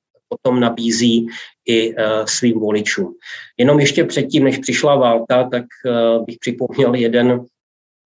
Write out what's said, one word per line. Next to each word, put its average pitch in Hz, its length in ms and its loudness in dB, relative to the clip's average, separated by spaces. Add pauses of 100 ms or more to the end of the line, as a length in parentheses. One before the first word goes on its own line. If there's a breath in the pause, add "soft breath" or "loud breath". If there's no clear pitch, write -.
(280)
potom 127 300 0
nabízí 117 680 0 (400 loud breath)
i, 113 300 0
eh, 110 280 0
svým 113 340 0
voličům. 104 560 -2 (420 loud breath)
Jenom 143 220 4
ještě 143 240 2
předtím, 143 400 -2
než 131 140 2
přišla - 380 0
válka, 123 540 2
tak, 123 160 -6 (200)
eh, 117 400 2
bych 117 140 -12
připomněl 123 560 -2
jeden 123 500 2 (680)